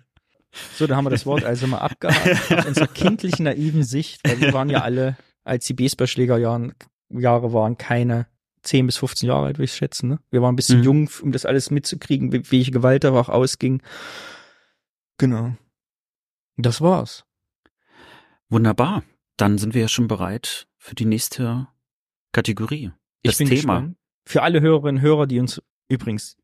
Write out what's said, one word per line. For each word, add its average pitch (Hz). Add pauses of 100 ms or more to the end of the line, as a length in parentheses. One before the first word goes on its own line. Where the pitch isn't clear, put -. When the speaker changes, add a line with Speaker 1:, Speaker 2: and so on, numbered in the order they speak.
(760)
Speaker 1:
So, 156
da 135
haben 139
wir 135
das 120
Wort 139
also 123
mal 127
abgehakt -
aus -
unserer 156
kindlichen, 185
naiven 151
Sicht, 131
weil 123
wir 139
waren 135
ja 135
alle, 127 (280)
als 131
die 127
Baseballschlägerjahren, 123 (360)
Jahre 120
waren, 113
keine 120 (360)
zehn 131
bis 120
fünfzehn -
Jahre 139
alt, 139
würde 139
ich -
schätzen, -
ne? 143 (120)
Wir 123
waren 123
ein -
bisschen 127
Speaker 2:
Mhm. 117
Speaker 1:
jung, 147 (120)
um 143
das 127
alles 131
mitzukriegen, 143
wie, 123
welche 127
Gewalt 127
da 135
auch 120
ausging. 131 (1400)
Genau. 120 (1000)
Das 120
war's. 156 (1200)
Speaker 2:
Wunderbar. 117 (320)
Dann 104
sind 107
wir 117
ja 110
schon 117
bereit 98 (120)
für -
die 113
nächste 117 (640)
Kategorie. 113 (320)
Speaker 1:
Ich 120
Speaker 2:
Das -
Speaker 1:
bin 143
Speaker 2:
Thema. 127
Speaker 1:
gespannt. 151 (300)
Für 139
alle 165
Hörerinnen 147
und 131
Hörer, 151
die 123
uns 123 (260)
übrigens 120